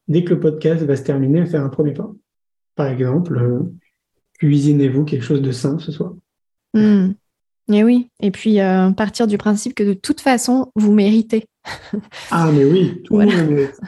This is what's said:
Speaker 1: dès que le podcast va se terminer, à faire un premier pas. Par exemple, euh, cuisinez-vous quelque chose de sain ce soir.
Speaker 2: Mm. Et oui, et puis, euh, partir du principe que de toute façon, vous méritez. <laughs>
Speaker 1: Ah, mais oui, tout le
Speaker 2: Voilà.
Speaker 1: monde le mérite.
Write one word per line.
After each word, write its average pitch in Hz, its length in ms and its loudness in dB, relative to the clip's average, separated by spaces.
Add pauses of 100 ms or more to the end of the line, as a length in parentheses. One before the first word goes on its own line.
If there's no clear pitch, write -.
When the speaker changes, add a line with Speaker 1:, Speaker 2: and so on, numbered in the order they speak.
Speaker 1:
dès 170 160 0
que 175 100 0
le 147 60 -2
podcast 160 420 -2
va 139 140 0
se 139 60 -6
terminer, 139 380 0
à 170 60 0
faire 156 180 -2
un 139 40 -4
premier 143 240 -4
pas. 143 180 -10 (640)
Par 147 120 -4
exemple, 131 520 -2
euh, 120 220 -2 (800)
cuisinez-vous 143 640 2
quelque 139 200 -4
chose 143 180 -2
de 131 100 -2
sain 139 260 -4
ce 160 140 -12
soir. - 200 -10 (640)
Speaker 2:
Mm. 208 360 4 (640)
Et 208 100 4
oui, 247 280 2 (100)
et 202 100 0
puis, 208 300 0
euh, 185 300 2
partir 214 360 -2
du 208 120 0
principe 214 360 -2
que 208 100 -2
de 202 100 0
toute - 260 -4
façon, 254 540 0
vous 214 180 2
méritez. 220 540 2 (180)
<laughs> - 680 -12
Speaker 1:
Ah, 165 220 0
mais 143 120 4
oui, 170 400 2
tout 220 140 -2
le 208 60 4
Speaker 2:
Voilà. 190 160 4
Speaker 1:
monde 151 100 0
le 147 60 0
mérite. 139 320 -4